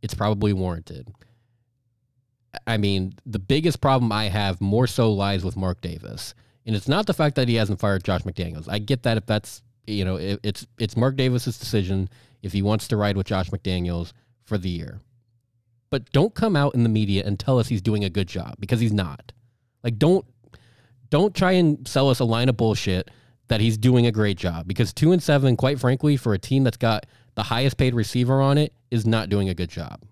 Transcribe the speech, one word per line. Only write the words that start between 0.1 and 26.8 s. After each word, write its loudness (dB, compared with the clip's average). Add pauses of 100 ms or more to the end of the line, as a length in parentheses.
probably 0
warranted. -6 (1600)
I 0
mean, 0 (120)
the -6
biggest 0
problem 2
I -2
have -2
more 2
so 2
lies 0
with -4
Mark -4
Davis. -12 (300)
And -2
it's -4
not 0
the 0
fact 0
that 2
he 2
hasn't 0
fired 0
Josh 0
McDaniels. -8
I -4
get -2
that 0
if -4
that's, -4 (240)
you -2
know, -2
it, -4
it's, -6 (100)
it's -4
Mark 0
Davis's 0
decision -2 (360)
if -8
he 0
wants 0
to 0
ride 0
with -2
Josh -2
McDaniels -4 (300)
for -4
the -6
year. -8 (880)
But -6
don't 2
come 0
out 2
in 2
the 4
media 0
and -4
tell 2
us 2
he's -2
doing 0
a -2
good -2
job, -10
because -2
he's 2
not. -4 (520)
Like, -4
don't, 4 (840)
don't 2
try 2
and 2
sell 2
us 0
a 2
line 2
of 2
bullshit 0 (380)
that 0
he's 2
doing 4
a 2
great 0
job, -6
because -2
two 4
and 2
seven, 4
quite 0
frankly, 2
for 0
a 0
team 0
that's 0
got 0 (260)